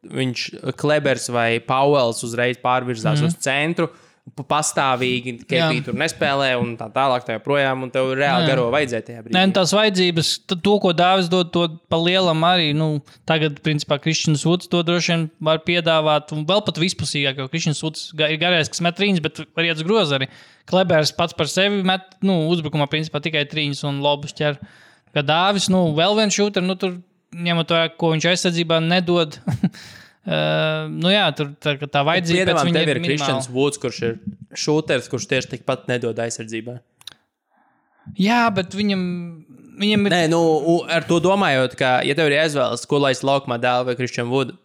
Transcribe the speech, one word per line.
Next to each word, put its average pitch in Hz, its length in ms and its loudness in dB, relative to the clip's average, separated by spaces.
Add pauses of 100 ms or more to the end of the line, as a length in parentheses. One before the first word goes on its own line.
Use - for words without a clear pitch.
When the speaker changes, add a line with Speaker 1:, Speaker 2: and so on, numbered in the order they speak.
Speaker 1:
viņš, 131 380 -4 (340)
Klebers 143 480 0
vai 117 320 0
Powells 131 640 2
uzreiz 120 400 -2
pārvirzās 123 560 0
Speaker 2:
Mhm. 156 80 2
Speaker 1:
uz 170 80 0
centru, 151 540 -2 (420)
pa-, - 160 -14
pastāvīgi, 127 880 0 (100)
K - 0 -
P - 160 -2
Speaker 2:
Jā. 160 80 2 (160)
Speaker 1:
tur 123 160 -6
nespēlē 139 560 0
un 120 240 -2
tā 117 80 -8
tālāk 127 400 0
tā 113 80 -4
joprojām, 135 480 0
un 127 80 -8
tev 131 240 0
reāli 135 320 2
Speaker 2:
Jā. 135 60 2
Speaker 1:
garo 120 180 2
vajadzēja 127 380 0
tajā 117 120 -16
brīdī. 110 140 -6
Speaker 2:
Nē, 185 80 4
un 190 160 4
tās 185 160 2
vajadzības, 185 560 2 (160)
t-, 180 160 -6
to, 202 160 4
ko 185 160 2
Dāvis 180 320 4
dod, 175 240 0
to 175 160 0 (240)
pa 165 80 2
lielam 170 480 2
arī, 175 240 2
nu, 151 300 0 (260)
tagad, 156 320 0
principā, 147 400 -2
Kristians 160 480 0
Woods 180 240 0
to 175 160 0
droši 175 240 0
vien 165 160 0 (160)
var 156 240 2
piedāvāt, 156 640 2
un 151 160 -6
vēl 202 160 2
pat 151 160 -6
vispusīgāk, 143 640 -2
jo 131 80 -8
Kristians 160 320 -2
Woods 156 320 -8
ga-, 151 160 0
ir 156 80 -2
garais, 170 320 2
kas - 80 -8
met 170 160 0
trīņas, 190 280 0
bet 156 280 -6
var 165 160 -2
iet 160 120 -2
uz 160 40 -4
grozu 175 320 2
arī. 131 160 -2 (360)
Klebers 175 480 2
pats 170 160 -2
par 156 160 -2
sevi 202 320 0
met, 185 220 0 (180)
nu, 190 140 2 (180)
uzbrukumā, 151 400 -2
principā, 156 320 -4
tikai 156 240 -2
trīņas 147 400 -4
un 139 160 -4
lobus 143 320 -2
ķer. 147 220 -2 (580)
Kā 147 80 0
Dāvis, 180 480 2
nu, 180 240 2
vēl 185 240 2
viens 208 160 0
šūter, 202 320 0
nu, 190 80 -2
tur, 185 220 -4 (340)
ņemot 170 400 -2
vērā, 165 240 0
ko 170 160 0
viņš 160 160 0
aizsardzībā 170 560 0
nedod, 170 560 0
<laughs> - 880 -6
ā, 160 140 0 (500)
nu, 160 160 -2
jā, 202 160 4 (160)
tur 143 160 -4
tā, 147 240 -2
ka 147 80 -8
tā 143 160 0
vajadzība 170 320 2
pēc 180 160 2
Speaker 1:
Piedāvājam, 170 160 2
Speaker 2:
viņa 170 140 2
Speaker 1:
tev 165 100 2
Speaker 2:
ir 156 80 0
Speaker 1:
ir - 60 -6
Kristians 135 420 -2
Speaker 2:
minimāla. 123 80 -8
Speaker 1:
Woods, 143 240 0
kurš 120 240 -6
ir 117 160 -4 (400)
šūters, 151 480 0
kurš 117 240 -8
tieši 131 240 -4
tikpat 127 320 -6
nedod 120 320 -2
aizsardzībā. 113 560 -8 (1400)
Speaker 2:
Jā, 233 320 2
bet 180 240 -4
viņam, 202 260 -2 (800)
viņam 208 280 2
ir 190 80 2
Speaker 1:
Nē, 175 60 2 (140)
nu, 170 80 4 (320)
u-, 160 80 0
ar 151 240 -2
to 170 120 4
domājot, 156 600 2
ka, 127 240 4
ja 135 120 0
tev 160 120 2
ir 143 140 2
jāizvēlas, 135 460 0
ko 143 200 2
laist 131 160 0
laukumā, 139 320 0
Dāvi 123 380 0
vai - 20 -2
Kristianu 120 360 -4
Vudu 127 340 0